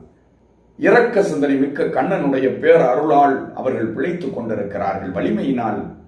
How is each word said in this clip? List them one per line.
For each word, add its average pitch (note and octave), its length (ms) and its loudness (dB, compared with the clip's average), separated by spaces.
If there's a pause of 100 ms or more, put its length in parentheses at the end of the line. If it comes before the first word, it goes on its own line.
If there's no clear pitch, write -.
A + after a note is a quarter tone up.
(800)
இரக்க G#3+ 440 4
சிந்தனை C#3+ 320 0
மிக்க - 280 0
கண்ணனுடைய C3+ 640 0
பேர் D3 340 4
அருளால் C#3 760 2
அவர்கள் A2+ 300 -4
பிழைத்துக் C3+ 500 -4
கொண்டிருக்கிறார்கள், G2 760 -6
வலிமையினால் A2 760 -2 (220)